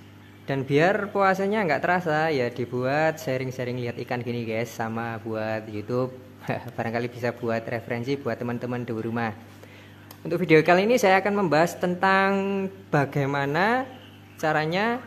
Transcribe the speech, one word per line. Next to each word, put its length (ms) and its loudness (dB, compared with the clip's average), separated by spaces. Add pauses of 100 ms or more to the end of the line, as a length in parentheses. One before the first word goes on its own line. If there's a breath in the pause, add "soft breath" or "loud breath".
(480 loud breath)
Dan 160 -2
biar 480 2
puasanya 560 2
nggak 160 0
terasa, 480 2
ya 160 2
dibuat 720 -2
sharing-sharing 640 -4
lihat 160 -6
ikan 240 -4
gini 240 -4
guys, 240 -4
sama 480 -6
buat 480 -4
YouTube. 480 -4 (320)
<laughs> 320 -6
Barangkali 320 -2
bisa 240 -4
buat 320 -2
referensi 480 -4
buat 240 -4
teman-teman 480 -6
di 80 -4
rumah. 400 -2 (880 loud breath)
Untuk 160 -2
video 240 8
kali 240 6
ini 80 6
saya 240 6
akan 160 0
membahas 400 2
tentang 560 2 (560)
bagaimana 960 0 (580)
caranya 640 0